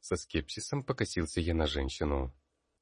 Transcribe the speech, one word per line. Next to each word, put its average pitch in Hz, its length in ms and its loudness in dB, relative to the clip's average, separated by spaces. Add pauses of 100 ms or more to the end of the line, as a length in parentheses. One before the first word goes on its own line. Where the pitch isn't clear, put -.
Со - 160 -2
скепсисом - 680 -4
покосился 92 560 0
я 85 140 2
на 80 120 4
женщину. 69 680 0 (480)